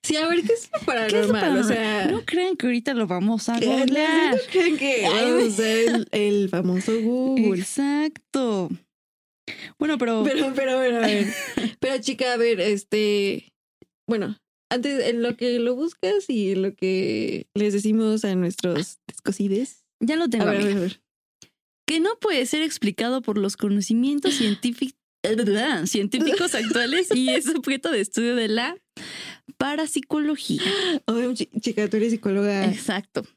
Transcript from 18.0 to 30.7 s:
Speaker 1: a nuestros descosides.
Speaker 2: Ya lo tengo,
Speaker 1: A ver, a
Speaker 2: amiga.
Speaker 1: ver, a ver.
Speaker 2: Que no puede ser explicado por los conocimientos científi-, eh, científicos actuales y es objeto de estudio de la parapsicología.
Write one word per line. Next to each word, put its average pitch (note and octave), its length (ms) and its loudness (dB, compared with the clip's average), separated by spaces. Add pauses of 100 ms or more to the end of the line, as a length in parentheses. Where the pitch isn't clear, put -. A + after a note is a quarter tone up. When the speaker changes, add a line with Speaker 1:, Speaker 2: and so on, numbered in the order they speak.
Speaker 1:
a G3 100 -2
nuestros F3+ 600 -2 (100)
descosides. G3+ 800 -4 (160)
Speaker 2:
Ya C4 160 0
lo E4+ 120 0
tengo, A3+ 160 0
Speaker 1:
A G#3+ 60 2
ver, G3+ 100 2
a - 20 0
Speaker 2:
amiga. G3+ 160 2
Speaker 1:
ver, F3+ 120 -2
a - 20 -14
ver. - 80 -20 (840)
Speaker 2:
Que D#4+ 120 0
no G#4+ 200 2
puede E4+ 260 0
ser D4+ 160 -2
explicado B3 600 -2
por G#3+ 160 -2
los G3+ 200 -2
conocimientos A#3+ 840 0
científi-, A#3+ 540 -2 (300)
eh, G#3+ 640 0
científicos C4 680 0
actuales B3 600 0
y B3+ 140 2
es B3+ 200 0
objeto C#4 420 -2
de G#3+ 100 2
estudio A#3 340 0
de A3+ 140 0
la B3 280 -2 (800)
parapsicología. D4 1040 -2 (460)